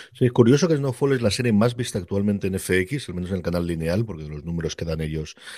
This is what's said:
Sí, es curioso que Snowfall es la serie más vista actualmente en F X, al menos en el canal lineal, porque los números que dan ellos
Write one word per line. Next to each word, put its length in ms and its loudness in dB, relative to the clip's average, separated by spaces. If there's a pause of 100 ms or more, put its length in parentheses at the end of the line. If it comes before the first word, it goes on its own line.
(160)
Sí, 80 2
es 60 4
curioso 380 6
que 80 4
Snowfall 380 0
es 80 0
la 100 2
serie 200 0
más 220 4
vista 240 -4
actualmente 480 -2
en 80 0
F 280 0
X, 260 -6
al 80 -8
menos 140 -6
en 80 -2
el 40 -6
canal 240 -2
lineal, 400 -2
porque 160 -10
los 220 -12
números 320 -4
que 80 -8
dan 160 -4
ellos 340 -6 (220)